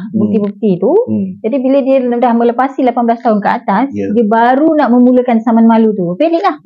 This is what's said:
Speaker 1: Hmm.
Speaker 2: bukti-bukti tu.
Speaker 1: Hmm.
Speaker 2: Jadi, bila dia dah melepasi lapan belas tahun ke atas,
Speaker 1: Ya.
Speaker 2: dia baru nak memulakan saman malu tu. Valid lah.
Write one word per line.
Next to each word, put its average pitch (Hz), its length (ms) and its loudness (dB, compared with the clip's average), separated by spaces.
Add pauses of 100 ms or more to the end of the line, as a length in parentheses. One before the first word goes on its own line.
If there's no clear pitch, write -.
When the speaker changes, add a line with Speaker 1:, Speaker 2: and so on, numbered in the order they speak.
Speaker 1:
Hmm. 214 100 -12
Speaker 2:
bukti-bukti 208 600 0
tu. 190 160 0
Speaker 1:
Hmm. 214 480 -2
Speaker 2:
Jadi, 226 180 -4
bila 262 220 0
dia 262 240 0
dah 240 320 0
melepasi 247 480 -2
lapan 240 240 0
belas 233 160 -2
tahun 214 160 0
ke 202 100 -4
atas, 214 420 -2
Speaker 1:
Ya. 196 200 -6
Speaker 2:
dia 214 160 2
baru 254 480 2
nak 269 160 0
memulakan 247 480 2
saman 226 240 2
malu 226 320 4
tu. 180 240 -4
Valid 330 240 0
lah. 330 220 -2